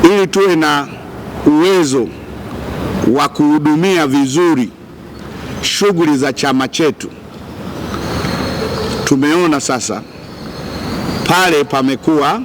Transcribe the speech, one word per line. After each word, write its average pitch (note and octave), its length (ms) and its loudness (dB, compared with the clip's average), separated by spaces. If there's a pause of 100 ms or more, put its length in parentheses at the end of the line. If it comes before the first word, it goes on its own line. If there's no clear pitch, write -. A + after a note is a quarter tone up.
ili F#3+ 240 6
tuwe G3 280 4
na D3 320 2 (580)
uwezo D3+ 640 4 (1040)
wa C#3+ 160 2
kuhudumia D3+ 760 2
vizuri C#3 640 2 (920)
shughuli E3+ 560 2
za C3+ 160 0
chama C3 340 0
chetu, C#3+ 420 -2 (2000)
tumeona D3 560 2
sasa A2 400 -4 (1300)
pale E3+ 360 4
pamekuwa C#3 800 0